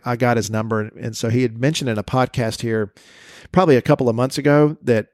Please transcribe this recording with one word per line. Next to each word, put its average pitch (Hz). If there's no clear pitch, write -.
I 120
got 120
his 104
number, 110
and, 107
and 113
so 117
he 123
had 113
mentioned 135
in 107
a 101
podcast 127
here 110
probably 165
a 113
couple 139
of 113
months 131
ago 147
that, 113